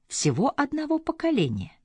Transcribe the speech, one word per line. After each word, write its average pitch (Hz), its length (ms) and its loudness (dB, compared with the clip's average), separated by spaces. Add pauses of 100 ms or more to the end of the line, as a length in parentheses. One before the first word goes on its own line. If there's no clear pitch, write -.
всего 151 480 0
одного 302 420 0
поколения? 240 760 0 (120)